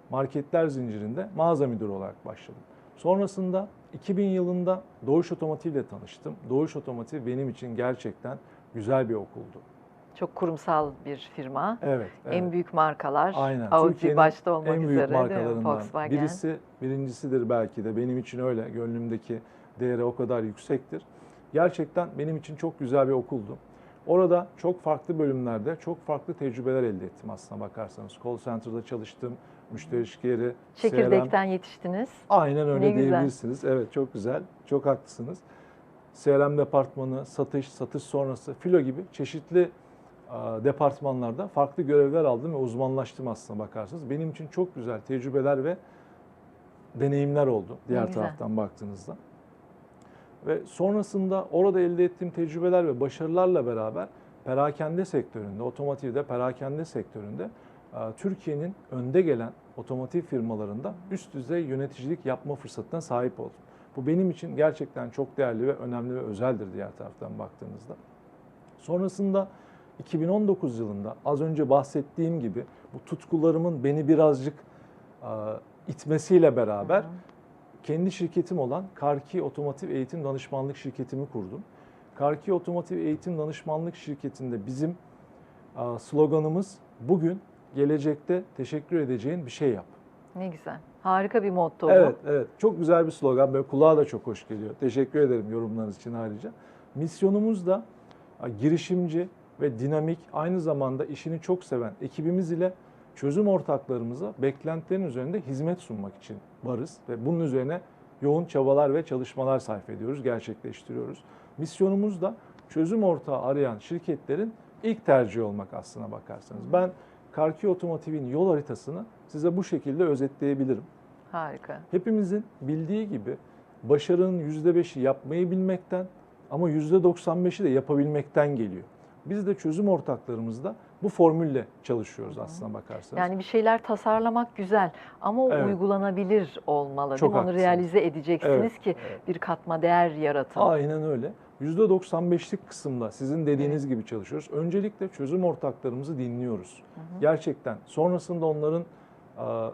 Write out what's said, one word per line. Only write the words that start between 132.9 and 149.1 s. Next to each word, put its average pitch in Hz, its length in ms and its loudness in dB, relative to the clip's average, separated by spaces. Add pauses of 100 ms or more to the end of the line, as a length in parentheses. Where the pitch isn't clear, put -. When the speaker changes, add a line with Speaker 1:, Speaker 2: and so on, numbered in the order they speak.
Speaker 2:
Yani 185 200 0
bir 190 40 -8
şeyler 226 400 2
tasarlamak 226 720 0
güzel 190 360 2 (300)
ama 233 240 2
o 254 60 4
Speaker 1:
Evet. 147 160 2
Speaker 2:
uygulanabilir 196 1000 2
olmalı, 143 500 0
Speaker 1:
Çok 139 40 0
Speaker 2:
değil 147 100 6
mi? - 60 2
Onu 127 100 2
Speaker 1:
haklısınız. 185 160 2
Speaker 2:
realize 180 420 4
edeceksiniz 156 680 2
Speaker 1:
Evet, - 80 -20
Speaker 2:
ki 180 140 0 (140)
Speaker 1:
evet. - 180 -10
Speaker 2:
bir 170 100 -2
katma 165 440 -2
değer 175 300 6
yaratın. 147 500 0
Speaker 1:
Aynen 156 420 4
öyle. 151 300 -2 (260)
Yüzde 165 300 2
doksan 175 420 2
beşlik 175 380 -2
kısımda 120 420 -6
sizin 147 340 -4
dediğiniz 143 400 2
Speaker 2:
Evet. 131 100 0
Speaker 1:
gibi 110 100 -4
çalışıyoruz. 127 460 -8
Öncelikle 190 560 -2
çözüm 175 360 -2
ortaklarımızı 139 760 -2
dinliyoruz. 120 640 -6 (120)
Speaker 2:
Hı 165 60 -14
hı. 90 200 -14
Speaker 1:
Gerçekten. 147 640 0
Sonrasında 170 600 0
onların, 156 380 0 (540)